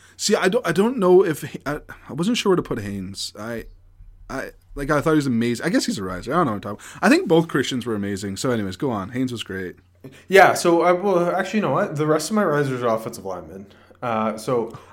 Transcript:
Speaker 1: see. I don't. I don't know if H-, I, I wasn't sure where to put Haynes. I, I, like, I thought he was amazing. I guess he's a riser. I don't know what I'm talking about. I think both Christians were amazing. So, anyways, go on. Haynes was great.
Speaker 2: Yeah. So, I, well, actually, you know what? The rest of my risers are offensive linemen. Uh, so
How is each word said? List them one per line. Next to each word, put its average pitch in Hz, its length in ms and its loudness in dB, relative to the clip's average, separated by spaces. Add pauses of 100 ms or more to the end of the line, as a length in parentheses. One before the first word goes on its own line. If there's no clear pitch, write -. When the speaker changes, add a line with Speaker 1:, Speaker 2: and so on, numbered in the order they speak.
(180)
Speaker 1:
see. - 180 0
I 185 140 2
don't. 226 180 -2
I 165 60 0
don't 220 240 2
know 185 260 6
if 160 220 -4
H-, 170 200 -12
I, 147 140 -4 (300)
I - 20 -12
wasn't 175 280 -2
sure 208 100 0
where 180 80 4
to - 40 0
put 123 200 -4
Haynes. 98 580 -8
I, 113 280 -10 (600)
I, 120 220 -8 (240)
like, 139 140 -4
I 151 100 4
thought 160 120 2
he 156 40 6
was 143 120 2
amazing. 117 380 0
I 165 40 0
guess 226 160 2
he's 196 120 -4
a 104 60 -6
riser. 92 300 -6
I - 20 2
don't 170 120 2
know 113 40 -2
what 104 40 -4 (100)
I'm 104 100 -8
talking - 180 -18
about. - 120 -2
I - 40 6
think 320 200 4
both 165 180 6
Christians 131 380 -2
were 117 100 -2
amazing. 101 400 -4
So, 131 160 -2
anyways, 101 240 -2
go 139 160 -4
on. 98 200 -4
Haynes 127 200 -4
was 117 120 -8
great. 95 340 -10 (500)
Speaker 2:
Yeah. 180 280 8
So, 170 260 4
I, 175 100 4
well, 180 420 0
actually, 190 260 -2
you 190 80 0
know 135 40 0
what? 160 240 -2
The 151 100 -2
rest 156 240 0
of 220 60 -2
my 208 80 2
risers 143 400 0
are 117 100 2
offensive 110 300 -8
linemen. 92 440 -12 (340)
Uh, 110 340 -2
so 110 400 -4 (180)